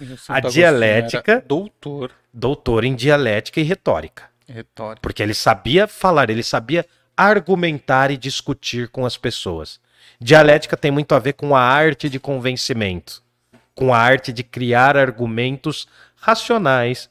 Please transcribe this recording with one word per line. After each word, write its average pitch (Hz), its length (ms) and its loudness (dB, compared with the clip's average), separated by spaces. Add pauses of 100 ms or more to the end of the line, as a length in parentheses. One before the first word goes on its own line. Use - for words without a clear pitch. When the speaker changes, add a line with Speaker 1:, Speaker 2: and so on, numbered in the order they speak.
Speaker 1:
E 139 40 -18
o 127 120 -16
Santo - 140 -18
Speaker 2:
a 127 60 -2
Speaker 1:
Agostinho 131 260 0
Speaker 2:
dialética, 117 680 2
Speaker 1:
era 247 80 2
doutor. 143 720 -8 (220)
Speaker 2:
doutor 117 520 -2
em 131 100 -2
dialética 123 640 0
e 156 40 0
retórica. 110 680 -6 (180)
Speaker 1:
Retórica. 113 540 -16
Speaker 2:
Porque 107 200 -6
ele 107 120 -4
sabia 165 520 2
falar, 151 440 0
ele 113 120 -2
sabia 127 420 -4 (320)
argumentar 175 920 2
e 143 60 -4
discutir 123 720 -8
com 131 180 -8
as 120 100 -6
pessoas. 85 600 -8 (420)
Dialética 147 560 6
tem 147 140 -2
muito 143 240 0
a 139 40 6
ver 131 160 -4
com 143 200 -2
a 131 60 4
arte 147 480 2
de 135 100 -8
convencimento, 120 1040 -6 (520)
com 127 200 0
a 117 40 4
arte 127 340 2
de 117 100 -10
criar 123 540 2
argumentos 127 880 -2 (300)
racionais 143 960 0